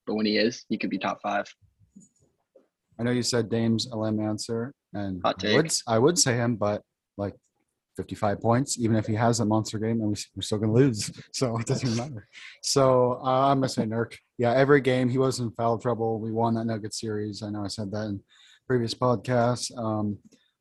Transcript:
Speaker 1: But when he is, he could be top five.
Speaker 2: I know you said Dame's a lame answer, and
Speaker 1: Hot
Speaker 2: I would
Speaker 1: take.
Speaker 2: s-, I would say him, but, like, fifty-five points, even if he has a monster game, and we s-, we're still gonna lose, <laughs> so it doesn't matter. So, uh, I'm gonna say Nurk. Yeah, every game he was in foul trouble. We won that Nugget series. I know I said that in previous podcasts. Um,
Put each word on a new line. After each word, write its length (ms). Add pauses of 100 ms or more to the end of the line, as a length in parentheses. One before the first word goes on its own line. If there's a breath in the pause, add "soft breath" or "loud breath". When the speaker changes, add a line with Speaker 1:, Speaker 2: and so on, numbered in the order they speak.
Speaker 1:
But 80
when 100
he 120
is, 320
he 100
could 100
be 80
top 240
five. 240 (1500)
Speaker 2:
I 40
know 80
you 120
said 260
Dame's 420
a 40
lame 240
answer, 540 (200)
and 300
Speaker 1:
Hot 220
Speaker 2:
I 80
would 100
Speaker 1:
take. 80
Speaker 2:
s-, 160
I 120
would 180
say 180
him, 200
but, 260 (360)
like, 180 (640)
fifty-five 420
points, 400
even 160
if 100
he 100
has 260
a 40
monster 340
game, 200
and 80
we 60
s-, 220
we're 60
still 180
gonna 140
lose, 380 (120 loud breath)
<laughs> 100
so 240
it 100
doesn't 300
matter. 300 (360 loud breath)
So, 600
uh, 260
I'm 80
gonna 120
say 140
Nurk. 320 (220)
Yeah, 160
every 280
game 280
he 80
was 220
in 120
foul 260
trouble. 420
We 120
won 240
that 100
Nugget 280
series. 500
I 60
know 140
I 40
said 240
that 140
in 160 (460 soft breath)
previous 260
podcasts. 840
Um, 400 (440 soft breath)